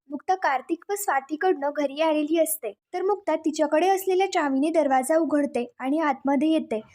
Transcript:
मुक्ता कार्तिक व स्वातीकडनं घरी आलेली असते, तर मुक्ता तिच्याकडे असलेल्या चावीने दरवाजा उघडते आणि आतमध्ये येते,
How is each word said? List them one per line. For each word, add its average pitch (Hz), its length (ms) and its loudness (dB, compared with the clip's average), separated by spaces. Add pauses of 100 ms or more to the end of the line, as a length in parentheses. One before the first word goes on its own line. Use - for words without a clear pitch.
(100)
मुक्ता 294 240 -4
कार्तिक 349 560 -4
व 403 40 -2
स्वातीकडनं 294 840 -2
घरी 285 240 -2
आलेली 311 400 2
असते, 247 320 -2 (220)
तर 359 80 -4
मुक्ता 381 340 0
तिच्याकडे 311 520 2
असलेल्या 381 440 2
चावीने 294 380 0
दरवाजा 285 460 2
उघडते 285 640 0
आणि 269 200 -2
आतमध्ये 277 500 0
येते, 269 320 0 (140)